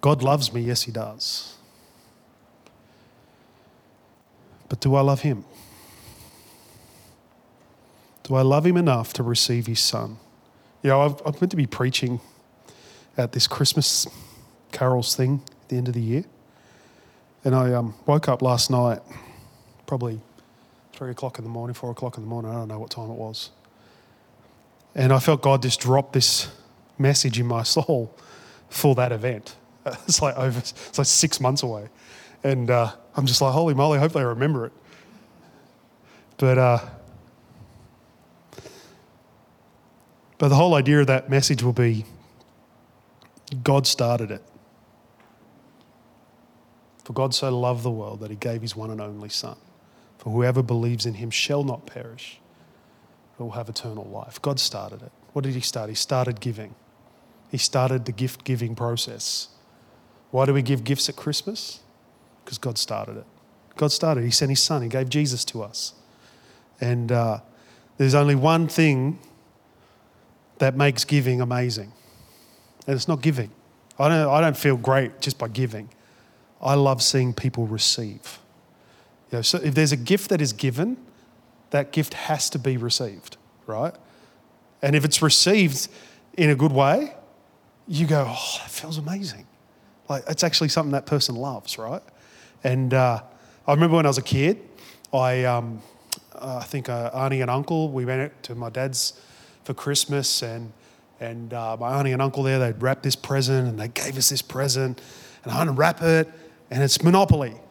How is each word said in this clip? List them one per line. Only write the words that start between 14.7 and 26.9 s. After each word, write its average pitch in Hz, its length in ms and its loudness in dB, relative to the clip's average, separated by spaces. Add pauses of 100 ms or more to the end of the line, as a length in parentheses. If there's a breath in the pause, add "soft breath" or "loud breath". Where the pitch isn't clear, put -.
carols 127 440 0
thing 135 280 0 (180)
at - 80 -20
the 127 80 -2
end 123 100 -2
of 123 60 -2
the 120 80 -2
year. 120 240 -2 (1160 soft breath)
And 131 100 2
I, 127 200 4
um, 120 200 -2 (140)
woke 147 200 4
up 131 140 0
last 127 300 2
night, 123 300 2 (840 loud breath)
probably 120 340 -6 (800 soft breath)
three 131 80 -8
o'clock 123 300 -10
in 113 40 -12
the 113 60 -12
morning, 117 240 -8
four 123 160 -10
o'clock 120 280 -8
in 117 40 -12
the 110 80 -10
morning, 113 220 -8
I - 20 -8
don't 113 140 -8
know 107 100 -10
what 110 140 -12
time 113 180 -12
it 113 80 -12
was. 110 320 -12 (1400 soft breath)
And 131 180 4
I 135 60 6
felt 139 240 2
God 135 220 4
just 123 160 0
drop 131 340 2
this - 340 2 (520 loud breath)